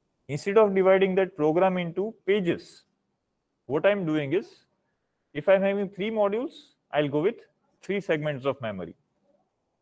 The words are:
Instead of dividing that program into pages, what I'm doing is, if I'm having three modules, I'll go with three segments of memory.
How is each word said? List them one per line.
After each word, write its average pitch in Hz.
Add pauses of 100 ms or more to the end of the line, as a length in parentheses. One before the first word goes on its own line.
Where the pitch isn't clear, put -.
(280)
Instead 196
of 208
dividing 190
that 185
program 175
into 180 (140)
pages, 180 (840)
what 151
I'm 202
doing 156
is, - (680)
if 147
I'm 196
having 196
three 196
modules, 214 (180)
I'll 147
go 143
with 202 (460)
three 196
segments 147
of 135
memory. 95 (840)